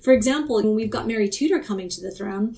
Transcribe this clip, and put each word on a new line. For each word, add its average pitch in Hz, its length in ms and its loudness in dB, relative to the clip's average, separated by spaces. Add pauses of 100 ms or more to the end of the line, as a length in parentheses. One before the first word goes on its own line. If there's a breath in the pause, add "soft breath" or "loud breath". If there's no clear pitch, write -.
for 262 120 6
example, 262 440 2
when 214 180 2
we've 220 160 -2
got 226 160 -4
Mary 220 220 0
Tudor 311 320 0
coming 190 280 -8
to 175 120 -8
the 185 100 -10
throne, 202 480 -6